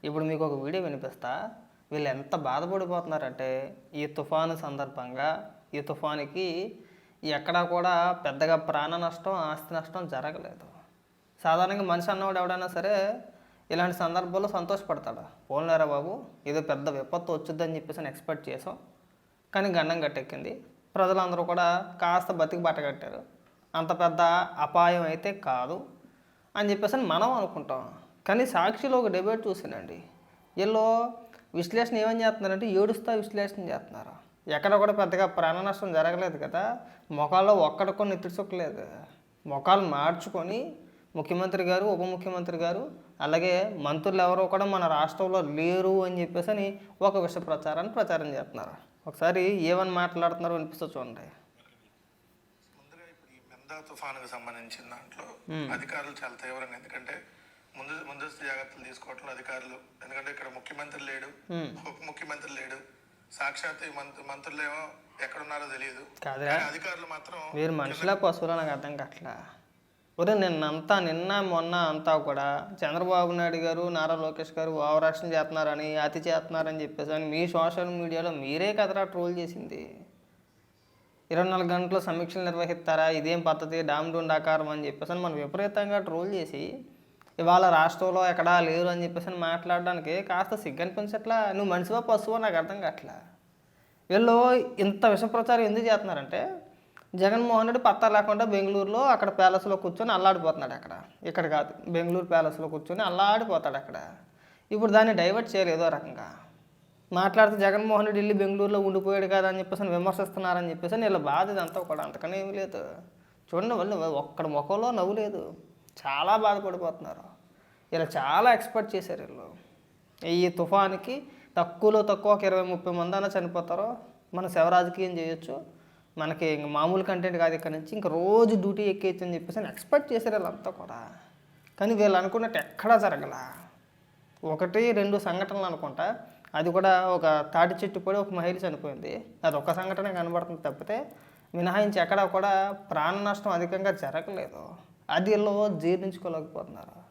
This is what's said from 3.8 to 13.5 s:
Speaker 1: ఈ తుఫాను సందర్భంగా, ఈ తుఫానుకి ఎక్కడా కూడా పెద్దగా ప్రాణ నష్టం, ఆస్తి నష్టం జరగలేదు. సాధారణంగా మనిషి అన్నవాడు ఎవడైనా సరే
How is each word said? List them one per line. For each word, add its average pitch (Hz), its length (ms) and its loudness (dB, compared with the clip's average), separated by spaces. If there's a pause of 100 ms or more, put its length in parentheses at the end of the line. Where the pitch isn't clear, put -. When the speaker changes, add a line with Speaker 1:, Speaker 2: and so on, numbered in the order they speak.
Speaker 1:
ఈ 151 140 -4
తుఫాను 160 480 -2
సందర్భంగా, 139 1000 -6 (180)
ఈ 147 80 -6
తుఫానుకి 156 960 -6 (440)
ఎక్కడా 156 400 0
కూడా 175 480 2
పెద్దగా 156 440 0
ప్రాణ 156 420 -2
నష్టం, 170 380 -4
ఆస్తి 156 380 -4
నష్టం 165 340 -8
జరగలేదు. 147 580 -8 (760)
సాధారణంగా 185 400 4
మనిషి 175 280 0
అన్నవాడు 190 280 0
ఎవడైనా 180 280 -2
సరే 196 520 0 (520)